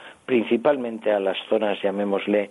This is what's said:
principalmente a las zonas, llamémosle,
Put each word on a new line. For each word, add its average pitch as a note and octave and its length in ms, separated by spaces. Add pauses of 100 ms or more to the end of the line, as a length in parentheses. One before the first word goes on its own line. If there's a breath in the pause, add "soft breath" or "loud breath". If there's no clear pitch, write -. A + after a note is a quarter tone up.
(260 loud breath)
principalmente A#2 840
a G#2 100
las F#2+ 180 (100)
zonas, G#2+ 340
llamémosle, G2+ 680